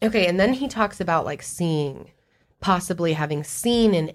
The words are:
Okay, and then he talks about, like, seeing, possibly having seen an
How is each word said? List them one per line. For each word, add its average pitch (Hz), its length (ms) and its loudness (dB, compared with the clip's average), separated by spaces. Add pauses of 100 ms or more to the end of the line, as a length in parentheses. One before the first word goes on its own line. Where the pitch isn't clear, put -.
Okay, 220 260 2
and 180 120 2
then 226 140 4
he 269 140 -2
talks 208 320 -2
about, 170 240 0
like, 147 180 -6
seeing, 151 680 -4 (500)
possibly 175 540 0
having 151 300 -2
seen 233 500 2
an 160 220 0